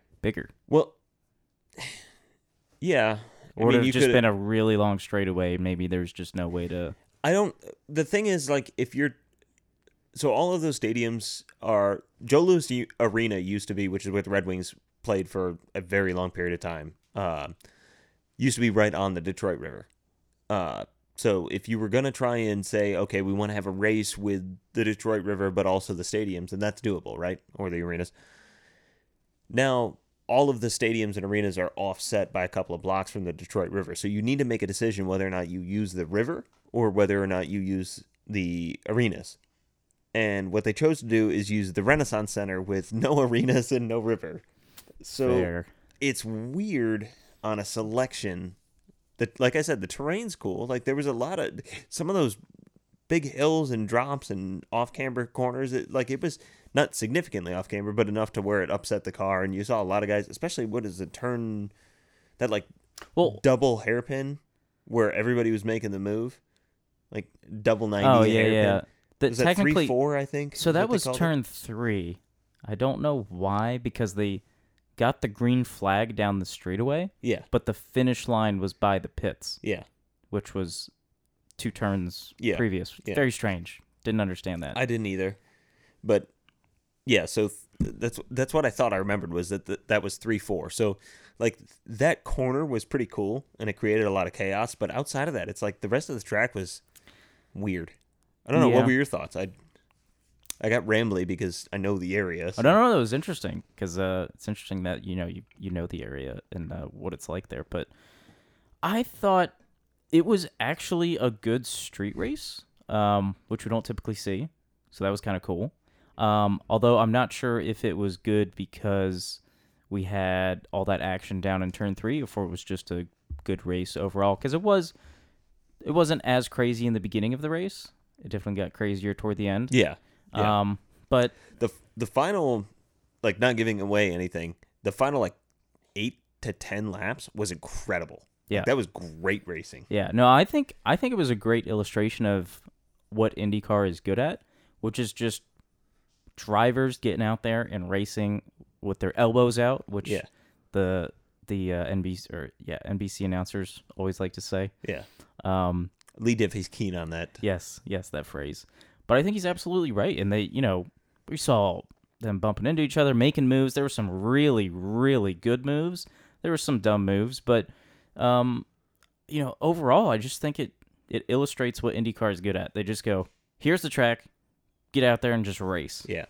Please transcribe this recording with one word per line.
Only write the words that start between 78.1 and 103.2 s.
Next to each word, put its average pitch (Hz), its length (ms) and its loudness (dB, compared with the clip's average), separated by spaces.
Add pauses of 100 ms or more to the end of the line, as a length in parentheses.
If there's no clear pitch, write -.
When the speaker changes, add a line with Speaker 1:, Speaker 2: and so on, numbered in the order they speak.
Speaker 1:
line 110 320 2
was 92 140 -2
by 101 260 2
the 87 100 -6
pits. - 540 -6
Speaker 2:
Yeah. 92 220 -4 (460)
Speaker 1:
Which - 240 -6
was 90 360 -6 (640)
two 117 140 -4
turns 98 680 -4
Speaker 2:
Yeah. 107 180 0
Speaker 1:
previous. 95 480 -2
Speaker 2:
Yeah. 101 100 -6
Speaker 1:
Very 135 160 4
strange. 92 500 -4 (240)
Didn't 110 160 0
understand 90 440 -4
that. 67 120 -8
Speaker 2:
I 123 100 -2
didn't 117 200 -2
either. 95 320 -2 (640)
But, 104 260 2 (800)
yeah, 98 200 4
so 107 220 0 (340)
th-, 57 160 -2
that's, 117 200 -4 (120)
that's 127 240 -2
what 147 120 4
I 113 40 4
thought 117 220 2
I 98 40 0
remembered 95 360 -2
was 90 180 -2
that 98 160 -4
th-, - 200 -6
that 104 160 2
was 98 140 -6
three 110 220 -2
four. 92 300 -4
So, 104 300 0 (400)
like, 117 200 0 (280)
that 127 380 0
corner 131 400 0
was 127 200 -2
pretty 127 220 -2
cool, 107 400 -4 (140)
and 110 100 -2
it 98 40 -6
created 110 320 2
a 101 40 2
lot 95 160 2
of 90 60 -6
chaos. 98 420 -2
But - 160 -4
outside 139 380 -2
of 151 60 -4
that, 92 140 -4
it's 101 140 -8
like 104 180 -4
the 104 80 -6
rest 127 220 0
of 135 60 -6
the 104 60 -8
track 110 340 -2
was 92 260 -8 (720)
weird. 92 380 -4 (520)
I 117 60 -10
don't 151 100 4
know. 143 80 8
What 123 120 8
Speaker 1:
Yeah. 127 60 6
Speaker 2:
were 131 60 6
your 135 120 4
thoughts? 82 320 -6
I, 92 140 -4 (1120)
I 110 80 -2
got 110 160 2
rambly 107 400 2
because 87 480 -4
I 101 40 -6
know 98 200 0
the 90 200 -2
area, 90 320 -2
Speaker 1:
I - 20 -2
Speaker 2:
so. - 120 -4
Speaker 1:
don't 151 120 8
know. 233 160 6
That 208 60 4
was 117 160 2
interesting 147 500 -4 (140)